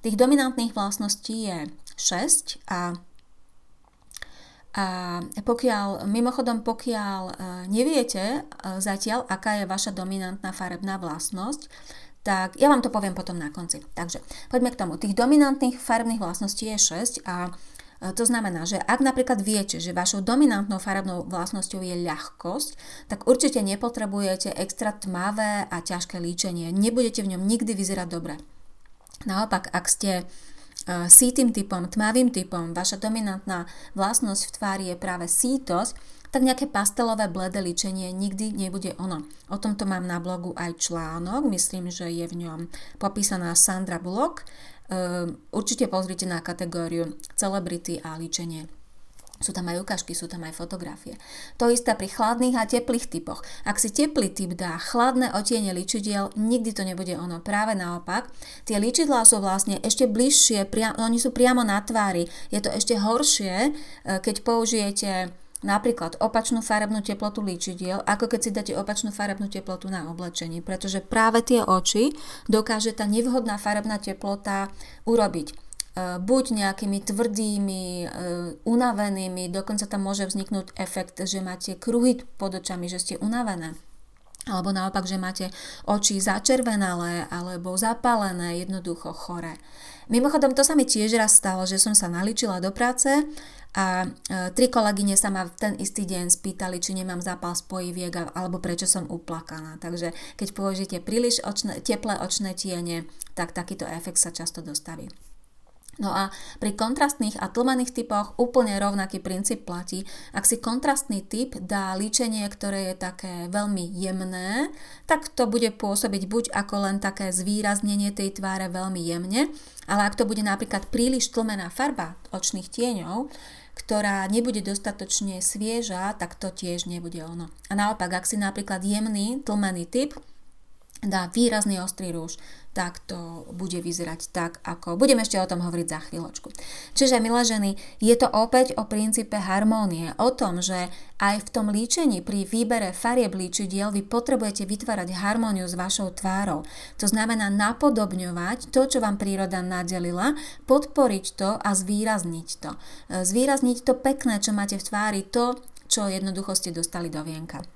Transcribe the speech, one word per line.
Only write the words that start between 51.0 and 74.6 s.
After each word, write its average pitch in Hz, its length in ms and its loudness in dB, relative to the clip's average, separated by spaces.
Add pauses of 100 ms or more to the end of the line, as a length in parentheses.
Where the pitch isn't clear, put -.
To 240 160 6
isté 240 240 4
pri 190 160 -6
chladných 240 480 2
a 220 80 2
teplých 240 400 0
typoch. - 320 -6 (240)
Ak 208 160 0
si - 80 6
teplý 285 400 4
typ 180 320 -4
dá 175 160 -4
chladné 247 560 4
odtiene 208 400 0
ličidiel, 202 640 -2
nikdy 220 400 2
to 196 80 -2
nebude 185 320 -4
ono. 170 240 -6
Práve 208 400 0
naopak, 180 480 -4 (400)
tie 220 80 0
ličidlá 247 480 4
sú 226 160 12
vlastne 196 480 2
ešte 220 160 4
bližšie, 220 640 6
pria-, 220 320 0
oni 226 160 2
sú 247 160 2
priamo 247 320 6
na 202 160 2
tvári. 202 480 0 (240)
Je 202 80 0
to - 160 -2
ešte 226 240 2
horšie, 208 560 2
e, 233 140 4 (500)
keď 202 240 0
použijete 202 880 0 (340)
napríklad 196 560 0
opačnú 226 400 2
farebnú 214 400 0
teplotu 208 400 -2
ličidiel, 185 640 -4
ako 208 240 2
keď 226 100 2
si 226 140 0
dáte 202 240 -2
opačnú 202 320 -2
farebnú 202 400 -4
teplotu 190 400 -8
na 180 240 -4
oblečení, 170 480 -6
pretože 190 400 -4
práve 220 400 4
tie - 240 4
oči 214 480 4 (320)
dokáže 220 480 2
tá 214 160 0
nevhodná 226 480 2
farebná 208 400 0
teplota 196 720 -2 (400)